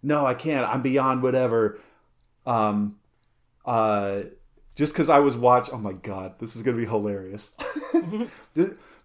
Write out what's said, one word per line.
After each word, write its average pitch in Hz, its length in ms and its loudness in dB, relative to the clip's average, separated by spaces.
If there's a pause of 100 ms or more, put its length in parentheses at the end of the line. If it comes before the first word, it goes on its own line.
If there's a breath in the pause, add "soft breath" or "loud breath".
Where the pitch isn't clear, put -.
"No, 147 240 0
I 127 80 2
can't, 135 340 -2
I'm 127 140 -2
beyond 131 400 2
whatever." 120 580 2 (680 loud breath)
Um, 104 520 0 (680)
uh, 104 560 0 (540)
just 151 200 -2
'cause 151 140 0
I 147 100 8
was 139 160 4
watch-, 123 380 4
oh 127 40 -10
my 104 140 -8
God, 95 480 -10
this 117 160 -12
is 113 80 -12
gonna 120 140 0
be 117 80 -4
hilarious. 104 680 -6 (500)
<laughs> 214 520 -10
Ju-, - 220 0 (280 soft breath)